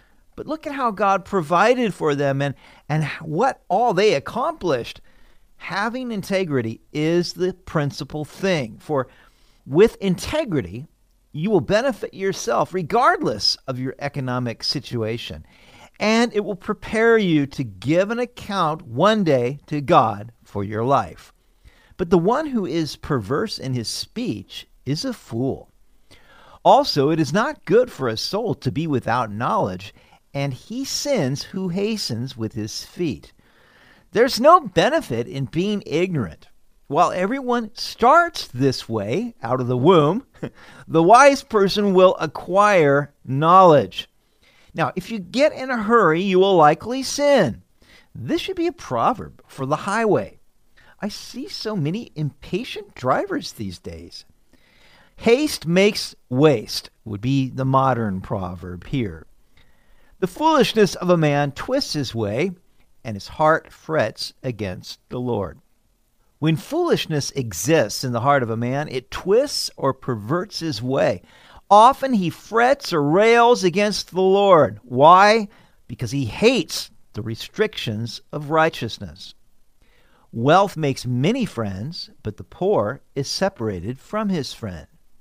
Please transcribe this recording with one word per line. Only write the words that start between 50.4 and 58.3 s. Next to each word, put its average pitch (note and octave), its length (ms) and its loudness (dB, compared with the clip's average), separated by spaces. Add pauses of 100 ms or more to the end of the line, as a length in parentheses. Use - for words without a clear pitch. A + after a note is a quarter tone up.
I G3 80 -6
see A#3+ 400 -14
so - 280 -8
many F3 400 -4
impatient F#3+ 800 -8
drivers F3 580 -2
these F#2+ 260 -12
days. E2+ 460 -18 (880)
"Haste B3+ 500 0
makes F#3+ 500 0 (140)
waste" B2+ 600 0 (160)
would G#2 160 -10
be C3 280 0
the B2+ 160 -6
modern B2+ 560 2
proverb F2+ 640 -10